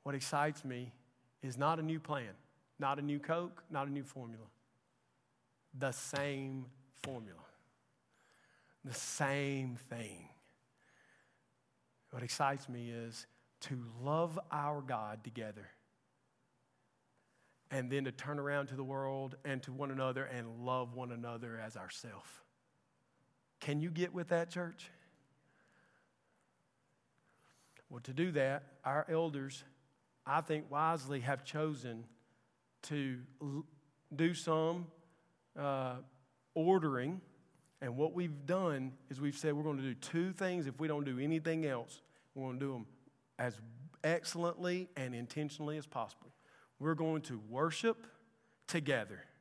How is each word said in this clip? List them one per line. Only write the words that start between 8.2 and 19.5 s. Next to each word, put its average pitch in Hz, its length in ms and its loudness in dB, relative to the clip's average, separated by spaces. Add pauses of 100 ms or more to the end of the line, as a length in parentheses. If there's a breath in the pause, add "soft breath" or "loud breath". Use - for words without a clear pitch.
The 127 100 -6
same 139 840 0 (120)
thing. 107 400 -8 (1800 soft breath)
What 123 120 -6
excites 135 460 2
me 120 220 -6
is 117 360 -8 (320 soft breath)
to 127 240 -4 (200)
love 160 360 4 (140)
our 147 300 0
God 107 420 -4
together 107 420 -8 (2000 soft breath)
and 131 200 0
then 139 140 2
to 135 80 -2
turn 143 260 -4
around 143 280 0
to 131 100 -6
the 135 80 -2
world 135 500 -2 (120)
and 135 160 0